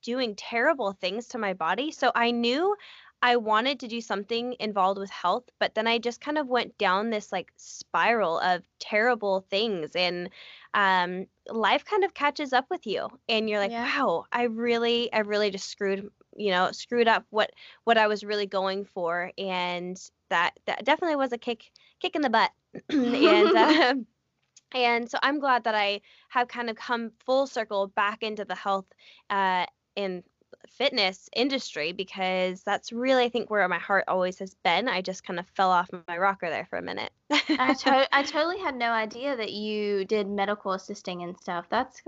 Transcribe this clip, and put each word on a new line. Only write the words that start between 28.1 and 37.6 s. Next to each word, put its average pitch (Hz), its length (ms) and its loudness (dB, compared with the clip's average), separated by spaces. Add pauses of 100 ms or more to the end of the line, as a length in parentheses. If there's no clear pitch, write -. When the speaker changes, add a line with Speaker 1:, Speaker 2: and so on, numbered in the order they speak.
Speaker 1:
into 214 220 -6
the 180 100 -6
health, 190 320 -2 (420)
uh, 185 360 2 (320)
and 185 260 -4 (460)
fitness 220 680 -2
industry, 233 580 -2
because 185 720 -4
that's - 300 -4
really, 254 320 2
I 240 40 0
think, 233 220 -4
where 202 180 2
my 175 100 0
heart 196 280 0
always 185 320 -2
has 190 160 -12
been. 190 340 0
I 185 120 -2
just 190 240 -8
kind 175 140 -6
of 175 100 -10
fell 190 220 2
off 180 180 2 (180)
my 170 100 -6
rocker 190 320 0
there 139 180 -4
for - 120 -8
a - 40 -10
minute. - 280 -8 (100)
<laughs> - 100 -6 (260)
Speaker 2:
I 262 160 2